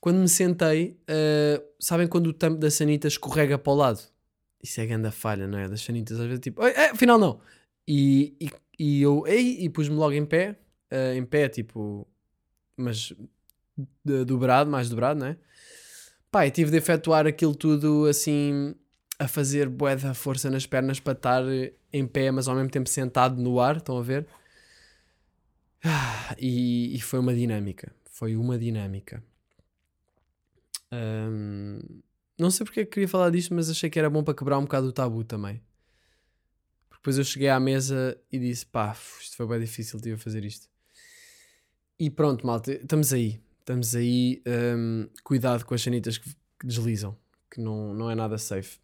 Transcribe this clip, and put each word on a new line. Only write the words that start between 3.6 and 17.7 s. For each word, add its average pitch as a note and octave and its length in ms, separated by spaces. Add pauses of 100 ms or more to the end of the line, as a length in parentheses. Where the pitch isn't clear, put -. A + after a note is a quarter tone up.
o C#3 60
lado? B2+ 240 (600)
Isso - 200
é A2 40
grande A2 220
a G#2+ 60
falha, G2 340
não G2+ 100
é? F#2+ 120
Das G#2+ 120
sanitas, A2+ 380
às A#2 60
vezes, B2 160
tipo, C3 200
"Oi, A#3+ 100
é, C#4+ 180
afinal A#3+ 280
não." F3+ 220 (480)
E, C#3 500
e, D#3 120 (280)
e D3 240
eu, C#3+ 240
ei, A#3+ 380
e E3 60
pus-me D3+ 260
logo D3+ 160
em D3 140
pé, F3+ 340 (320)
eh, C3 240
em C3 100
pé, C#3+ 220
tipo, G#2 580 (720)
mas A#2 380 (920)
de-, C3+ 220
dobrado, B2+ 440
mais B2+ 200
dobrado, B2+ 320
não B2+ 60
é? D#3+ 100 (920)
Pá, F#3+ 180
e C#3 40
tive D3+ 200
de E3 60
efetuar D#3+ 480
aquilo D#3 300
tudo D3+ 520